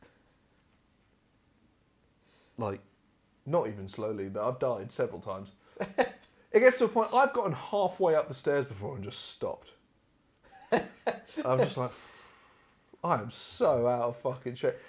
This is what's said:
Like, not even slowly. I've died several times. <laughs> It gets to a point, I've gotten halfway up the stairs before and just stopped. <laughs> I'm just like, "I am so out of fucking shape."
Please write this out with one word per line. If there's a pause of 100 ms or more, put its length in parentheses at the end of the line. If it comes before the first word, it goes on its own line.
(2500)
Like, (680)
not
even
slowly. (100)
I've
died
several
times. (260)
<laughs> (480)
It
gets
to
a
point,
I've
gotten
halfway
up
the
stairs
before
and
just
stopped. (560)
<laughs>
I'm
just
like, (1120)
"I
am
so
out
of
fucking
shape." (140)